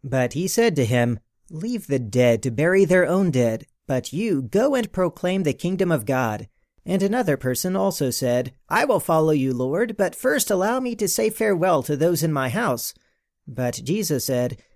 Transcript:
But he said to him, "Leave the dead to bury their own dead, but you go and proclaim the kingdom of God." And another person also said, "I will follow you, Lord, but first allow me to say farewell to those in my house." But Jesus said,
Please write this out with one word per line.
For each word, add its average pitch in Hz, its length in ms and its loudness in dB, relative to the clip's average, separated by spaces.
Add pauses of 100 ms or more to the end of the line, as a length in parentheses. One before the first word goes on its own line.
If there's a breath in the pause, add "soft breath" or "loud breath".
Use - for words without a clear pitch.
But 127 300 -2
he 180 160 -2
said 233 280 2
to 131 80 2
him, 120 360 2 (300)
"Leave 202 360 -8
the 139 120 0
dead 117 440 2
to 131 80 -2
bury 175 340 4
their 180 220 4
own 180 240 2
dead, 117 360 0 (200)
but 127 260 -2
you 170 300 -2
go 233 320 0
and 240 160 -2
proclaim 185 520 -2
the 147 100 0
kingdom 180 400 0
of 117 140 0
God." 113 420 -2 (360)
And 190 180 0
another 196 340 0
person 180 400 -2
also 185 340 0
said, 120 420 -2 (160)
"I 214 160 2
will 220 160 2
follow 160 320 2
you, 135 200 0
Lord, 156 440 -2
but 185 180 0
first 262 360 -2
allow 214 300 0
me 247 160 -6
to 202 120 -2
say 214 220 0
farewell 185 520 2
to 151 140 -2
those 160 260 2
in 160 100 0
my 131 160 -2
house." 151 460 -4 (520)
But 123 380 -4
Jesus 156 400 -2
said, 123 340 -2 (180 soft breath)